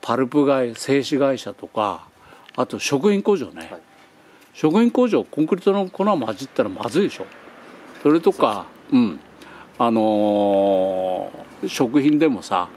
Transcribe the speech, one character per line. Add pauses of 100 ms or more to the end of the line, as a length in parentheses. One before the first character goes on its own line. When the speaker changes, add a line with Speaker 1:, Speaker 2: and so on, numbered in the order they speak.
Speaker 1:
パ
ル
プ
会、
製
紙
会
社
と
か、 (500)
あ
と
食
品
工
場
ね。
Speaker 2:
は
い。 (720)
Speaker 1:
食
品
工
場、
コ
ン
ク
リ
ー
ト
の
粉
混 (160)
じ
っ
た
ら
ま
ず
い
で
し
ょ。 (760)
そ
れ
と
か、 (260)
Speaker 2:
そ
う
で
す。
Speaker 1:
う
ん。 (600)
あ
の (320)
ー、
食
品
で
も
さ